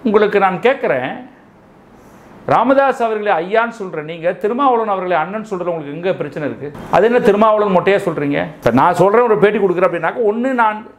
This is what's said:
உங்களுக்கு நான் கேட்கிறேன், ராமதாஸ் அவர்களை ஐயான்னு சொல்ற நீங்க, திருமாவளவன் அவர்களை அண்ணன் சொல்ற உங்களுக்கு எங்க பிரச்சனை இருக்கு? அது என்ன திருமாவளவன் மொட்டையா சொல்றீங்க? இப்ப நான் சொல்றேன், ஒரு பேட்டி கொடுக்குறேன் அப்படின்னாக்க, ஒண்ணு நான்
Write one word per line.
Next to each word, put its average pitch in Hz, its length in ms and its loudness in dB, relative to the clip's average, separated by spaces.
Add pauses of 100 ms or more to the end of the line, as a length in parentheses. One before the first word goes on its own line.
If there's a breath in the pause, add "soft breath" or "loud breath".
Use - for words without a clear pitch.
உங்களுக்கு 208 340 2
நான் 185 220 0
கேட்கிறேன், 220 680 -2 (1160)
ராமதாஸ் 254 560 2
அவர்களை 208 440 -2
ஐயான்னு 220 260 -2 (100)
சொல்ற 165 200 -8
நீங்க, 165 300 -4
திருமாவளவன் 233 560 0
அவர்களை 185 280 -2
அண்ணன் 196 340 -4
சொல்ற 180 120 -6
உங்களுக்கு 165 300 -6
எங்க 170 200 -4
பிரச்சனை 147 360 -6
இருக்கு? 135 240 -10 (180)
அது 175 140 4
என்ன 240 160 2
திருமாவளவன் 208 560 2
மொட்டையா 185 200 2
சொல்றீங்க? 151 460 -2
இப்ப 160 280 -2
நான் 147 240 4
சொல்றேன், 202 260 4
ஒரு 226 180 2
பேட்டி 214 200 2
கொடுக்குறேன் 180 240 0
அப்படின்னாக்க, 170 320 0 (180)
ஒண்ணு 240 200 -2
நான் 220 340 -2 (120)